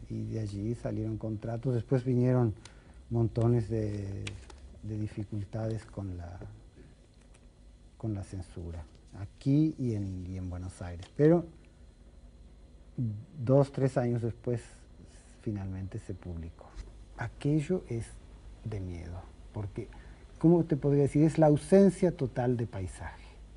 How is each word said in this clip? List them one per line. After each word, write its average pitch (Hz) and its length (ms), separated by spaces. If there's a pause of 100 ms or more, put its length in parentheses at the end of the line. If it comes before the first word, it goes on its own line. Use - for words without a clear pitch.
(100)
y 110 140
de 110 160
allí 104 340
salieron 110 420
contratos. 113 580
Después 120 300
vinieron 123 500 (560)
montones 117 580
de, 104 560 (580)
de 107 160
dificultades 107 880
con 95 300
la, 87 240 (1600)
con 110 160
la 98 100
censura, 85 580 (380)
aquí 151 580
y 120 160
en, 95 320
y 92 120
en 92 120
Buenos 90 320
Aires. 87 240 (100)
Pero 165 300 (2000)
dos, 135 260
tres 131 260
años 120 260
después, 117 380 (840)
finalmente 95 580
se 101 140
publicó. 82 520 (500)
Aquello 147 720
es 117 180 (580)
de 107 160
miedo, 87 420 (300)
porque, 104 340 (540)
¿cómo 165 240
te 160 120
podría 143 260
decir? 143 200
Es 160 160
la 156 80
ausencia 175 640
total 123 460
de 117 100
paisaje. - 580 (320)